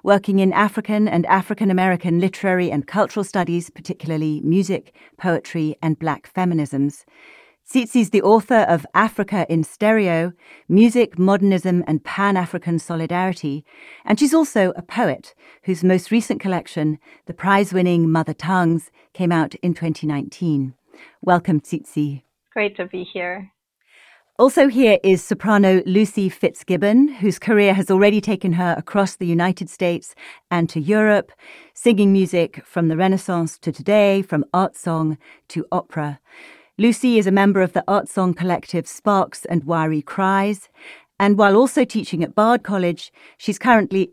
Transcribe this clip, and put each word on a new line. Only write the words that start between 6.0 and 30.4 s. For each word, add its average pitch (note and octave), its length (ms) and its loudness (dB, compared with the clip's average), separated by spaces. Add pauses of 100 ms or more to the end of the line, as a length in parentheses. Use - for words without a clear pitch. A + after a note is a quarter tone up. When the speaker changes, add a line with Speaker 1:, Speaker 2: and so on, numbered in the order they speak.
Speaker 1:
feminisms. D3 720 -4 (640)
Tsitsi's A#3+ 440 0
the G3+ 100 2
author A3 380 4 (100)
of E3 240 0
Africa G3+ 560 -2
in E3 140 0
Stereo, F3+ 680 -2 (360)
Music, A3+ 480 4
Modernism, F#3 680 0
and D3+ 160 -2
Pan-African F3+ 720 -4
Solidarity, E3 880 -6 (400)
and G#3 140 0
she's C#4+ 160 2
also A3 400 0
a E3+ 80 -14
poet - 500 -4 (300)
whose F3+ 200 -4
most F#3 280 2
recent - 280 -2
collection, D#3 600 -4 (260)
the E3+ 80 -14
prize-winning F3+ 760 0
Mother D#3+ 280 -2
Tongues, E3+ 560 -2 (220)
came F3 180 -2
out D#3+ 240 -2
in F3 180 -2
twenty D#3+ 320 -6
nineteen. C#3+ 680 -4 (480)
Welcome, F3 360 0
Tsitsi. D3 640 -8 (320)
Speaker 2:
Great G#3 240 -4
to F3+ 80 -6
be F3+ 180 -10
here. F#3 480 -10 (880)
Speaker 1:
Also C4+ 280 4
here A3+ 360 4
is F#3+ 200 4
soprano G3 640 2
Lucy G3 420 2
Fitzgibbon, G3+ 800 0
whose G#3+ 320 -2
career G#3 340 4
has F#3+ 160 -2
already G3+ 320 4
taken F#3+ 320 -2
her F3 240 -2
across F#3+ 380 -4
the F#3 100 -8
United F3 420 -2
States - 460 -6 (380)